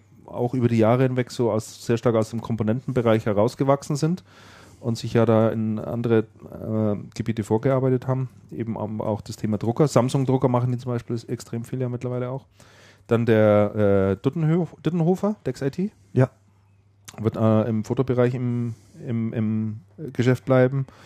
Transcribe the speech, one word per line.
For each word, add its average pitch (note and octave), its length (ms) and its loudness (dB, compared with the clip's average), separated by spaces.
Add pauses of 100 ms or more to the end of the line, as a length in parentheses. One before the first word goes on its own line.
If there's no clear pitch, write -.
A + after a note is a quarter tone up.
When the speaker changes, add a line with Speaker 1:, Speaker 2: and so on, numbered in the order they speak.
(280)
Speaker 1:
auch A#2+ 260 -4
über A#2+ 140 0
die A#2 100 2
Jahre A#2 260 4
hinweg B2+ 280 -2
so A#2 200 -2
aus, - 340 -6
sehr A#2 120 0
stark A#2 180 0
aus A2 140 2
dem A2+ 120 -6
Komponentenbereich A2+ 840 0
herausgewachsen C3 680 0
sind D#3 280 -2 (560)
und A2+ 200 -4
sich A#2 140 -8
ja A2+ 120 6
da A2 240 4
in A2 300 -2
andere, A#2 400 0
äh, G#2+ 760 -4 (200)
Gebiete A2 280 -4
vorgearbeitet B2+ 640 0
haben, C3 220 -2 (220)
eben A2+ 260 -6
am, G#2+ 240 -6
auch G#2 200 -2
das - 140 -12
Thema G#2+ 220 -2
Drucker. A#2 300 0
Samsung-Drucker C3 600 2
machen B2 240 0
die A#2+ 60 -2
zum B2+ 140 -8
Beispiel A#2+ 360 -6
extrem A#2 380 -8
viel B2+ 160 -6
ja B2 80 -4
mittlerweile B2 400 -6
auch. C3+ 160 -12 (640)
Dann A#2 180 2
der, G#2 920 4
äh, - 40 -20
Duttenhö-, D#3+ 440 0 (160)
Duttenhofer, F3+ 520 0 (100)
Dex - 180 -6
I C#3 80 -2
T. G3 200 -6 (220)
Speaker 2:
Ja. B2+ 160 4 (880)
Speaker 1:
Wird, G#2+ 200 -2
äh, A2 320 4
im A2 160 -4
Fotobereich B2 480 0
im, A#2+ 400 -4 (340)
im, A2+ 240 -4
im A2 480 -4 (320)
Geschäft B2+ 320 0
bleiben. C3 420 2 (200)